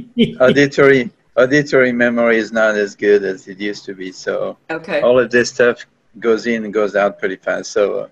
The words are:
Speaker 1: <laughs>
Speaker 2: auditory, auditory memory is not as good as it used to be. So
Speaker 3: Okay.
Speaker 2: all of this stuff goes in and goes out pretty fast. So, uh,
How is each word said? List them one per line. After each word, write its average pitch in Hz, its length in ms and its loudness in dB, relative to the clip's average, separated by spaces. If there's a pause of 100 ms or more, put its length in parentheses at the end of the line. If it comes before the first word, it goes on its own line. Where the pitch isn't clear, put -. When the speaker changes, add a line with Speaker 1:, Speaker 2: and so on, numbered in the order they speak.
(140)
Speaker 1:
<laughs> - 260 -2
Speaker 2:
auditory, 135 720 4 (260)
auditory 131 540 2
memory 120 460 0
is 107 160 -4
not 110 220 0
as 101 200 -2
good 104 300 2
as 95 240 -8
it 92 100 -18
used 104 260 -8
to 101 80 -12
be. 92 200 -12
So 95 440 -8 (140)
Speaker 3:
Okay. 160 300 -6
Speaker 2:
all 123 180 4
of 117 100 0
this 117 200 0
stuff 120 360 0 (340)
goes 110 280 -2
in 117 160 -4
and 104 100 -10
goes 101 220 -2
out 101 240 0
pretty 95 160 -6
fast. 92 360 -8
So, 98 280 -2
uh, 104 120 -10